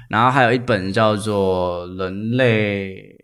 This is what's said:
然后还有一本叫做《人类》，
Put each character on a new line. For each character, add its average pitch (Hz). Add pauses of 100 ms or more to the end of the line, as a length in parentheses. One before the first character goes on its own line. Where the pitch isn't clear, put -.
然 107
后 123
还 131
有 120
一 127
本 107
叫 107
做 95 (100)
《人 98
类》， 107 (340)